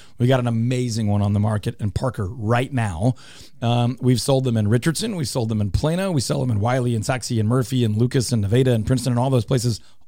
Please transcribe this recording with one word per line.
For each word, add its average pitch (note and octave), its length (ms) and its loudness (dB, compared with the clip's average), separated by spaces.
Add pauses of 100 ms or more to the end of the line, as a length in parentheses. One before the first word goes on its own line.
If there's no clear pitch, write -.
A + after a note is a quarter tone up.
(200)
We A#2+ 80 2
got B2+ 140 4
an A#2+ 60 -2
amazing A#2 600 -2
one G2+ 160 2
on G#2 100 2
the G#2 60 2
market G#2+ 400 -2
in G#2+ 100 -4
Parker A#2 380 -4
right A#2+ 440 -2
now. A2+ 440 -2 (460)
Um, A#2+ 400 0
we've B2+ 200 2
sold C3+ 220 2
them A#2+ 140 0
in G#2+ 100 2
Richardson. D#3+ 480 0
We D#3 100 -4
sold A2+ 240 -4
them A2 120 0
in G2+ 100 -2
Plano. F3+ 400 0
We D3 100 0
sell C#3+ 200 -2
them B2+ 100 0
in G#2 80 0
Wiley B2 340 0
and G#2+ 100 -2
Saxe B2+ 280 -4
and A2 180 2
Murphy B2+ 340 0
and G#2+ 140 0
Lucas B2 340 0
and A2 120 0
Nevada B2 300 2
and A2 120 0
Princeton B2 280 0
and A#2+ 60 0
all C3+ 120 0
those A#2+ 140 2
places A#2+ 340 0 (280)